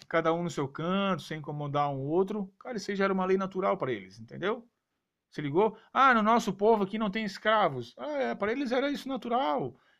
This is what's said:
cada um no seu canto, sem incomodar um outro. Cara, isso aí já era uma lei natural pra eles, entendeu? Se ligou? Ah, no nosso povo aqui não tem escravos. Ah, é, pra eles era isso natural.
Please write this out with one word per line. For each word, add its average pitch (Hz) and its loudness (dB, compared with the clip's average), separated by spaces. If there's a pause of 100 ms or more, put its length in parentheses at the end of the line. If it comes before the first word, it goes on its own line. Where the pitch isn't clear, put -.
cada 165 2
um 170 0
no 170 -2
seu 143 -2
canto, 180 -2
sem 160 -10
incomodar 147 -2
um 139 -4
outro. 190 0
Cara, 247 -8
isso 196 -6
aí 208 -4
já 196 2
era 190 2
uma 185 0
lei 190 4
natural 190 0
pra 139 -2
eles, 98 -8
entendeu? 160 -6 (640)
Se 151 -10
ligou? 175 2 (140)
Ah, 254 6
no 220 4
nosso 220 4
povo 208 4
aqui 202 -4
não 214 -2
tem 220 -4
escravos. 196 0
Ah, 277 -4
é, 233 -2
pra 208 -2
eles 269 -4
era 262 0
isso 262 -6
natural. 240 -2 (240)